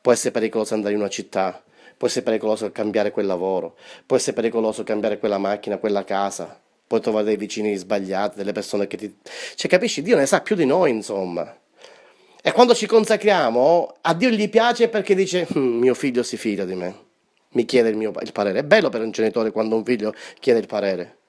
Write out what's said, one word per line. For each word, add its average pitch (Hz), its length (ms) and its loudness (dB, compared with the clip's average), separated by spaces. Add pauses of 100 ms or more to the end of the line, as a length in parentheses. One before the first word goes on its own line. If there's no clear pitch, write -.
Può 123 120 4
essere 120 180 0
pericoloso 110 440 -2
andare 104 200 -2
in 104 60 0
una 101 80 -2
città, 95 520 -4 (360)
può - 100 -4
essere 120 180 -2
pericoloso 107 460 -2
cambiare 104 400 -2
quel 104 160 -2
lavoro, 92 480 -4 (320)
può 131 100 0
essere - 200 -2
pericoloso 110 480 -2
cambiare 104 340 -2
quella 101 200 -2
macchina, 101 400 -4
quella 101 260 -2
casa, 98 560 -6 (280)
puoi 113 120 0
trovare 107 240 0
dei 104 120 0
vicini 104 380 -4
sbagliati, 95 640 -4
delle 101 160 -6
persone 101 340 -4
che - 100 -10
ti, 101 160 -10 (440)
cioè, - 120 -6
capisci? 180 340 2
Dio 220 140 2
ne 139 80 4
sa 170 160 2
più - 140 0
di 170 100 2
noi, 151 260 4
insomma. 95 680 -4 (840)
E - 120 0
quando 240 240 6
ci 220 100 -4
consacriamo, 175 1160 2
a 165 120 2
Dio 208 140 2
gli 208 200 2
piace 233 400 4
perché 208 280 2
dice, 180 360 0
"Hmm, 127 280 2
mio 127 140 6
figlio 123 280 -2
si 117 140 -6
fida 101 280 -2
di 92 120 -6
me, 90 200 -6 (580)
mi 117 100 4
chiede 117 240 4
il 107 80 0
mio 107 160 -2
pa-, - 100 -8
il - 80 -10
parere." 101 300 -2
È - 20 -2
bello 165 260 4
per 113 120 -4
un 113 100 -4
genitore 110 400 0
quando 110 240 -2
un 113 80 2
figlio 107 320 -2 (240)
chiede 117 220 4
il 95 80 -6
parere. 95 480 -4 (120)